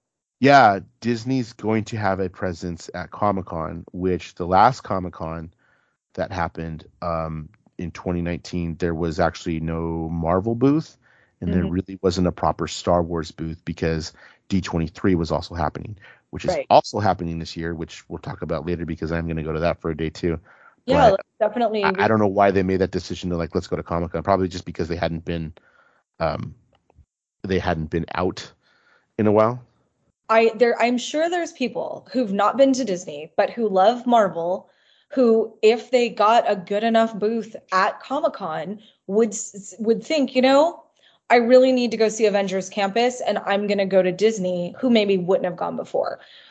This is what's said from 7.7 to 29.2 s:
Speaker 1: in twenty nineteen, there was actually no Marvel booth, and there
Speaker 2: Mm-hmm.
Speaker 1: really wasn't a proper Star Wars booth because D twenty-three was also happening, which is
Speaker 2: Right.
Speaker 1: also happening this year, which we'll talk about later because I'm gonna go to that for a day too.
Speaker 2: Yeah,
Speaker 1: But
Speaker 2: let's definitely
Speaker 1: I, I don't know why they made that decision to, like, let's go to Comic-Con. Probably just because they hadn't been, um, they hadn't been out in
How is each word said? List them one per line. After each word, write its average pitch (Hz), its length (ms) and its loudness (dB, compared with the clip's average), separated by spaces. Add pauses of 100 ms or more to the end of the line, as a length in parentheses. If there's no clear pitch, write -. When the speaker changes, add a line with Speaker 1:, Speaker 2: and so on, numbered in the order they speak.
Speaker 1:
in 85 140 -8
twenty 87 300 -6
nineteen, 85 560 -6
there 85 180 -2
was 82 240 -4
actually 82 400 -2
no 82 520 -4
Marvel 92 440 -2
booth, 139 420 0 (420)
and 87 140 -4
there 90 100 2
Speaker 2:
Mm-hmm. 80 80 -4
Speaker 1:
really 92 300 -6
wasn't 90 260 2
a 82 40 2
proper 80 360 -2
Star 87 340 0
Wars 82 300 -6
booth 82 340 -10
because 82 480 -4 (360)
D 95 120 0
twenty-three 87 540 0
was 80 160 -2
also 80 240 -4
happening, 80 420 -6 (340)
which - 140 -10
is - 60 0
Speaker 2:
Right. 151 180 -4
Speaker 1:
also 120 300 4
happening 90 400 -2
this 80 160 -10
year, 82 180 -6
which - 360 -12
we'll 82 100 -10
talk - 220 -12
about 78 260 -6
later 85 180 -4
because 80 260 -6
I'm 85 160 -2
gonna 80 160 -4
go 78 100 -4
to - 80 -4
that 85 180 0
for 85 120 -4
a 76 60 -6
day 80 120 -4
too. 80 300 -4 (460)
Speaker 2:
Yeah, 262 120 2
Speaker 1:
But 247 140 6
Speaker 2:
let's 196 120 -2 (160)
definitely 214 440 0
Speaker 1:
I, 107 220 0
I - 20 2
don't 110 120 4
know 104 80 4
why 101 240 4
they 95 120 2
made 92 140 0
that 90 140 0
decision 90 380 -6
to, 85 80 -2
like, 85 160 -4
let's 87 140 -4
go 90 80 -4
to 85 80 -6
Comic-Con. 85 400 -4
Probably 95 240 2
just 92 180 -10
because 82 220 -6
they 82 80 -4
hadn't 82 300 -4
been, 82 280 -6 (640)
um, 80 360 -4 (880)
they 95 160 -2
hadn't 80 320 -2
been 85 140 -2 (100)
out - 360 -6 (640)
in 107 100 2